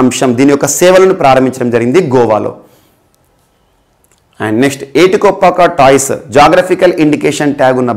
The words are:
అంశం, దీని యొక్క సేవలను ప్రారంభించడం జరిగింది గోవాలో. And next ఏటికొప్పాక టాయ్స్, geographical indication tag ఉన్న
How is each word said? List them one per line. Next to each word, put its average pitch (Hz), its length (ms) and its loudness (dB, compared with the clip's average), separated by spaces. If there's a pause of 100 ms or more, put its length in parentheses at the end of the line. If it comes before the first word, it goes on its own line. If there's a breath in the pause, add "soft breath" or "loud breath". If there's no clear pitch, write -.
అంశం, 127 360 0
దీని 139 160 2
యొక్క 143 120 -2 (140)
సేవలను 185 420 4
ప్రారంభించడం 131 540 0
జరిగింది 120 240 0 (140)
గోవాలో. 107 380 0 (1900 soft breath)
And 107 100 -4 (100)
next - 180 -4 (200)
ఏటికొప్పాక 185 640 0 (140)
టాయ్స్, 135 340 2 (240)
geographical 180 580 2 (100)
indication 147 540 -2
tag 131 240 0
ఉన్న 120 140 -2